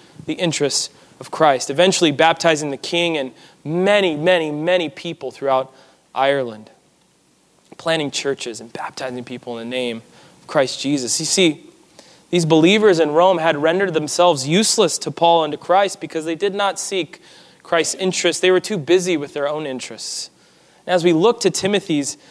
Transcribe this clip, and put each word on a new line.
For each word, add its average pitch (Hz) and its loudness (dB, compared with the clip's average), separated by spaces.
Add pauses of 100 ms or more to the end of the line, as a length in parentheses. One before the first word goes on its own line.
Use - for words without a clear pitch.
(240)
the 160 -6
interests 147 -2 (300)
of - -16
Christ, 143 2
eventually 175 4
baptizing 160 2
the 135 -6
king 170 -2
and 131 -4 (300)
many, 180 0
many, 165 2
many 160 0
people 156 -10
throughout 131 -2 (420)
Ireland, 127 -2 (1040)
planting 160 -2
churches 123 -6
and 113 -16
baptizing 123 -8
people 120 -12
in 117 -10
the 127 -6
name 120 -4 (420)
of - -20
Christ 135 0
Jesus. 139 -2
You 156 -4
see, 170 0 (640)
these 175 2
believers 170 4
in 151 2
Rome 180 4
had 160 0
rendered 170 0
themselves 151 2
useless 190 2
to - -8
Paul 170 2
and 151 -6
to 147 -8
Christ 185 0
because 160 -8
they 165 -4
did 185 -4
not 196 -2
seek - -6 (400)
Christ's - 0
interest. 180 -2
They 185 4
were 185 4
too 202 -4
busy 175 2
with 139 -8
their 143 -4
own 151 -6
interests. - -10 (560)
And 180 0
as 170 2
we 175 4
look 220 2
to 190 2
Timothy's 180 -2 (120)